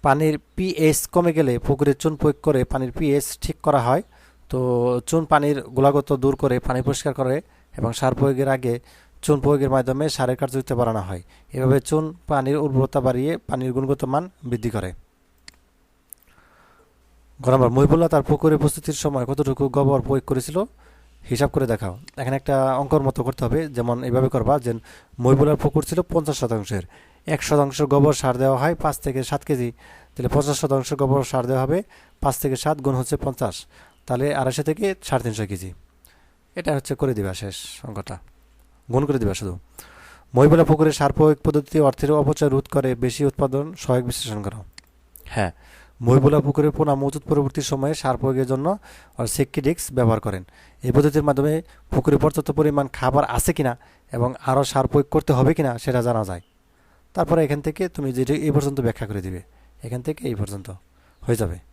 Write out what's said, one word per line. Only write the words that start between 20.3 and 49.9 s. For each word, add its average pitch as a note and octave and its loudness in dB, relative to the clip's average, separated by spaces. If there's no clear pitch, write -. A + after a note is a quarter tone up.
হিসাব C3 0
করে C3+ 2
দেখাও। G#2 -4
এখানে C3 -4
একটা C#3+ -2
অঙ্কর C#3 2
মতো - -2
করতে - -4
হবে, C3+ 0
যেমন A#2+ -2
এইভাবে B2+ 2
করবা A#2+ 2
যে A#2+ -2
মহিবুল্লাহর C#3+ 4
পুকুর D3 0
ছিল E3+ 0
পঞ্চাশ D#3 -2
শতাংশের, A2 -4
এক C#3+ -4
শতাংশ C#3+ 2
গোবর C#3+ 6
সার B2+ 0
দেওয়া C3+ 2
হয় D#3+ 0
পাঁচ D3 -2
থেকে C3+ -4
সাত C#3+ -4
কেজি, B2 -2
তাহলে B2 -4
পঞ্চাশ C#3+ 0
শতাংশ C3+ 0
গোবর C3+ 2
সার B2+ -2
দেওয়া C3 0
হবে D#3+ 0
পাঁচ C3+ 2
থেকে C3+ 0
সাত D#3 0
গুণ C3+ 2
হচ্ছে C3 -2
পঞ্চাশ, B2 -4
তাহলে B2+ -2
আড়াইশো C3 -2
থেকে G3+ -2
সাড়ে C3 -2
তিনশো A2 -4
কেজি। F#2 -8
এটা F3 -6
হচ্ছে C3+ -6
করে C3 0
দিবা G2 -4
শেষ G2+ -10
অঙ্কটা, G#2 -10
গুণ C3 2
করে C3+ 0
দিবা G2+ 0
শুধু। F#2 -6
মহিবুল্লাহ D3+ 8
পুকুরে D#3 4
সার C#3+ 2
প্রয়োগ D#3 6
পদ্ধতি D3 0
অর্থের - 0
অপচয় D3 2
রোধ C3+ 0
করে C3 2
বেশি B2+ -2
উৎপাদন C#3 0
সহায়ক B2+ 0
বিশ্লেষণ G#2+ -6
করো। G#2+ -8
হ্যাঁ, G2 -2
মহিবুল্লাহ C#3 6
পুকুরে D3 2
পোনা D3+ 2
মজুদ C#3 -4
পরবর্তী C#3+ 0
সময়ে C#3+ -2
সার C3 0
প্রয়োগের C3 0
জন্য C3+ -2
আর B2 -2
সেকটি C#3+ -2
ডিস্ক E3 -2